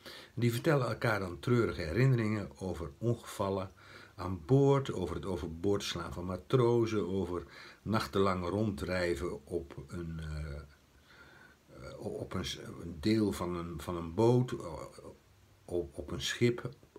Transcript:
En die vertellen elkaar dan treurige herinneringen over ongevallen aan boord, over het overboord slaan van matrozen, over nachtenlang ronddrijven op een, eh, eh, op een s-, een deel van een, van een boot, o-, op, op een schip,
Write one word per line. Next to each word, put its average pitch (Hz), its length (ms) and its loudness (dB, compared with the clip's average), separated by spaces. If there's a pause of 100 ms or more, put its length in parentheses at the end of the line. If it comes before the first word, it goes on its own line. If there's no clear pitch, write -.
En - 380 -10
die 120 100 4
vertellen 127 360 2
elkaar 113 320 0
dan 87 200 -6
treurige 113 420 2
herinneringen 107 800 2
over 90 380 -6
ongevallen 98 760 -2 (440)
aan 92 300 -4
boord, 135 460 6
over 87 240 -2
het 78 100 -6
overboord 92 580 -2
slaan 82 300 -6
van 90 120 -6
matrozen, 113 840 2
over 90 360 -2 (380)
nachtenlang 98 640 2
ronddrijven 87 1000 0
op 82 420 -6
een, 82 320 -6
eh, 76 360 -6 (1300)
eh, - 100 -14
op - 340 -6
een 87 120 -4
s-, - 140 -6 (220)
een 82 180 -10
deel 107 320 4
van 87 240 -4
een, 85 260 -6
van 90 140 -4
een 82 180 -6
boot, 123 460 4
o-, - 320 -10 (760)
op, 87 320 -4
op - 140 -10
een 87 100 -6
schip, - 480 0 (300)